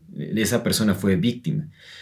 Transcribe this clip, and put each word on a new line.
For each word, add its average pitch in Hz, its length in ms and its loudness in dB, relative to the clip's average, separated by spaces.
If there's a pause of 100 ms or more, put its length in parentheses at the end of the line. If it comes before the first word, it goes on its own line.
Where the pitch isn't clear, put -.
(180)
esa 104 440 0
persona 107 320 2
fue 98 220 2
víctima. - 520 -2 (340)